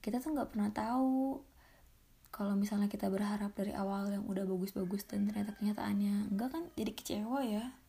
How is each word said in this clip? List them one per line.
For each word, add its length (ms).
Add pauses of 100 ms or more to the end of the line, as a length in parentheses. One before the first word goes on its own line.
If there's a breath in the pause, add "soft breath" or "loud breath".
kita 160
tuh 160
nggak 180
pernah 220
tahu 640 (920 loud breath)
kalau 240
misalnya 320
kita 180
berharap 480
dari 160
awal 400
yang 140
udah 180
bagus-bagus 640
dan 220
ternyata 260
kenyataannya 800
enggak 180
kan, 120 (120)
jadi 160
kecewa 540
ya. 180 (240)